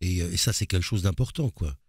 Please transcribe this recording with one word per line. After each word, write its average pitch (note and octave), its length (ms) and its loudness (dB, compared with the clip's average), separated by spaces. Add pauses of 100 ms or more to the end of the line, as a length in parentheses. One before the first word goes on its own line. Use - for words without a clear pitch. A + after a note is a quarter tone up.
Et, F2+ 200 0
euh, F2 120 -2
et - 40 -2
ça, - 160 2
c'est G2 140 -2
quelque F#2 160 2
chose G2+ 200 -2
d'important, B2 480 0
quoi. C#2+ 260 -4 (120)